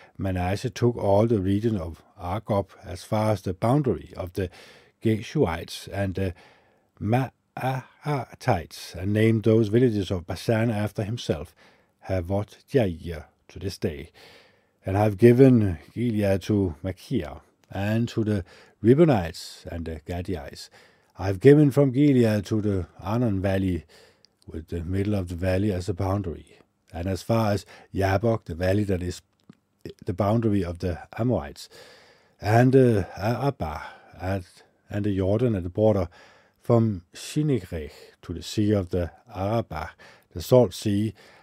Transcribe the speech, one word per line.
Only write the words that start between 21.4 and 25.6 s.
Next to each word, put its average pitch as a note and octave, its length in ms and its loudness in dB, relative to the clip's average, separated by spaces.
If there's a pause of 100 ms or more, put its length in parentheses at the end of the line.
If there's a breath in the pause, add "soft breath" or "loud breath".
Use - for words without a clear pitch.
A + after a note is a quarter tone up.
from C#3 220 2
Gilead A#2+ 540 4
to A2 140 -2
the G2 280 -2 (120)
Arnon G#2 400 -2
Valley, F#2+ 440 -2 (600 soft breath)
with D#2+ 240 -14
the F2 140 -8
middle G2 320 -2
of F2+ 140 -4
the F2+ 80 -8
valley F#2 340 0